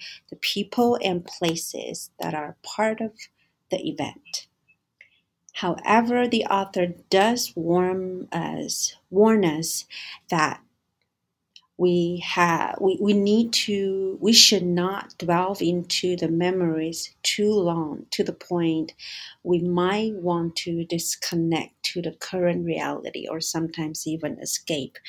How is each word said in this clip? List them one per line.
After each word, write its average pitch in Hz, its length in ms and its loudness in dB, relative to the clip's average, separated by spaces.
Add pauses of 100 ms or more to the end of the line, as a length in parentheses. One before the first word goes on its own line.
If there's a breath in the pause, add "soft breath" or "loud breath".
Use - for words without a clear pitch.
(280 loud breath)
the - 80 -16
people 240 640 0
and 180 220 0
places - 880 -6 (100)
that 165 140 -4
are 151 280 -8
part 220 380 -2
of 220 120 -6 (580)
the 185 80 -2 (100)
event. - 580 -8 (1080 soft breath)
However, 233 720 2
the 226 160 2
author 196 440 0 (200)
does 226 480 2
warn 185 760 0
us, 160 640 -4 (140)
warn 208 380 6
us 160 400 -2 (420 loud breath)
that 156 320 2 (1160)
we 175 460 2
ha-, 170 560 2
we, 190 200 4
we 208 120 4
need 208 400 4
to, 190 680 -2
we 214 120 6
should 202 300 6
not 175 560 -2
dwell 180 400 0
into 175 560 -2
the 170 140 0
memories 165 840 0 (120)
too 208 260 2
long 165 600 0
to - 120 -2
the 180 100 -4
point 165 600 -2 (500 loud breath)
we 175 160 0
might 185 560 0
want 170 400 -2
to 170 300 -4
disconnect 165 1000 -2
to - 180 -6
the 165 120 -6
current 175 520 -2
reality 151 640 -6
or 160 120 -6
sometimes 160 640 -6
even 156 320 -6
escape - 580 -6 (120)